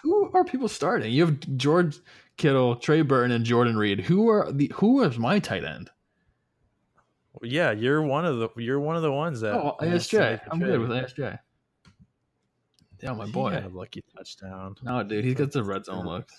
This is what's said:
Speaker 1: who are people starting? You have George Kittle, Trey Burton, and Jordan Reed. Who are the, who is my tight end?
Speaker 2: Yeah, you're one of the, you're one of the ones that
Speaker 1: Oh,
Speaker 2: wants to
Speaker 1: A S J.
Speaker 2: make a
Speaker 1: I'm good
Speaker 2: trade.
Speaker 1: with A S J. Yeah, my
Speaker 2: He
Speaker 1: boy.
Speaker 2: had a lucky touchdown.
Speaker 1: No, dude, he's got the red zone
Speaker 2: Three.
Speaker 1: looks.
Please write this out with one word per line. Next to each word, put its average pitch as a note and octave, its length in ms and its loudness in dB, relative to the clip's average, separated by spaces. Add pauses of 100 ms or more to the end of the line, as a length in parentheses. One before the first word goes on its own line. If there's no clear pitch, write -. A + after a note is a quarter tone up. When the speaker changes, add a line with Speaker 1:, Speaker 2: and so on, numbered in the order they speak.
Speaker 1:
who F#4 320 2
are F#4 100 4
people B3+ 240 -4
starting? C#3+ 440 -2
You D3+ 120 4
have D3+ 160 0 (160)
George D3 400 2 (400)
Kittle, C3 400 4
Trey D#3 260 2
Burton, B2+ 280 4
and A#2 140 2
Jordan A#2+ 340 4
Reed. G2+ 220 2
Who G3 280 4
are G#3+ 240 2
the, C#3 220 0
who B3+ 280 4
is C3 160 0
my C#3 200 2
tight F2+ 260 -4
end? D2 240 -10 (1500)
Speaker 2:
Yeah, C3+ 300 0
you're C3 300 2
one D3+ 220 0
of C#3 140 0
the, A2+ 180 -2
you're B2 240 -2
one D#3 160 -2
of E3 60 -2
the D3 100 0
ones D3 300 -4
that G#2+ 120 -2
Speaker 1:
Oh, D3 260 -2
Speaker 2:
wants - 20 -
to D#3+ 40 -2
Speaker 1:
A E3+ 80 2
S E3+ 140 -2
J. A3 100 2
Speaker 2:
make A2+ 220 2
a - 120 -12
Speaker 1:
I'm E3 60 -4
good F3 100 0
Speaker 2:
trade. B2+ 100 2
Speaker 1:
with A2+ 140 -2
A A#2+ 100 -2
S B2+ 100 -10
J. A2+ 240 -8 (1700)
Yeah, C3+ 100 -8
my G#2+ 140 -10
Speaker 2:
He G#2+ 60 -10
Speaker 1:
boy. - 180 -2
Speaker 2:
had C3 140 -4
a F#2+ 40 -12
lucky F#2 340 -14 (140)
touchdown. F#2+ 640 -14
Speaker 1:
No, B2 200 -4
dude, G#2 220 -4
he's B2+ 100 0
got C#3+ 180 -2
the B2+ 100 -2
red G2 220 -6
zone F#2 180 -10
Speaker 2:
Three. F2 80 -8
Speaker 1:
looks. - 280 -10